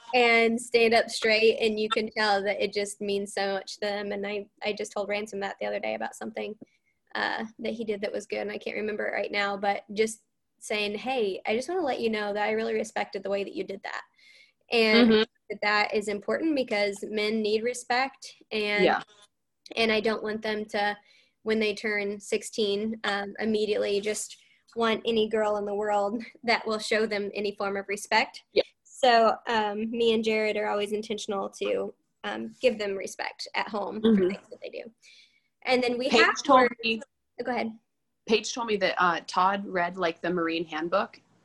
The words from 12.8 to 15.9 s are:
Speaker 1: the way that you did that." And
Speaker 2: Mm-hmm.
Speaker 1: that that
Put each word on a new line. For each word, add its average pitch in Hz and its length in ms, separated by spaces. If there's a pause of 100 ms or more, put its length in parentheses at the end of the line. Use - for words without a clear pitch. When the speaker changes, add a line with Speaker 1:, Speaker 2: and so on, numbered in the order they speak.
Speaker 1:
the 196 80
way 202 140
that - 100
you 190 100
did - 180
that." - 200 (720)
And 226 380
Speaker 2:
Mm-hmm. 220 120 (280)
Speaker 1:
that 208 120
that 208 320